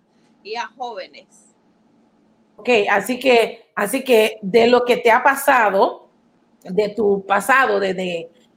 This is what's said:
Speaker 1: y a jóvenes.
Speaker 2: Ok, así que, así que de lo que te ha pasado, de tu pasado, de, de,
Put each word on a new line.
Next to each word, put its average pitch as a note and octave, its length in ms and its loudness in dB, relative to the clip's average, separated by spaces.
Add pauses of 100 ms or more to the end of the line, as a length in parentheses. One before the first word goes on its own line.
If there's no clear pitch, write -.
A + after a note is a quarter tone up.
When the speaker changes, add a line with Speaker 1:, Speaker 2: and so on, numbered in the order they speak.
(440)
Speaker 1:
y G#3 120 -12
a A3+ 120 -8
jóvenes. G3+ 880 -16 (1000)
Speaker 2:
Ok, G#3+ 120 -10 (200)
así G3+ 300 -2
que, A#3 560 0
así G#3+ 280 -4
que A3 380 2
de A3+ 260 2
lo B3 180 4
que A#3 120 0
te A#3 140 2
ha A#3+ 120 2
pasado, C4 840 0 (540)
de G3 260 -4
tu G3+ 360 -2
pasado, G#3 540 0
de, F#3+ 140 -4
de, F3 380 -8 (260)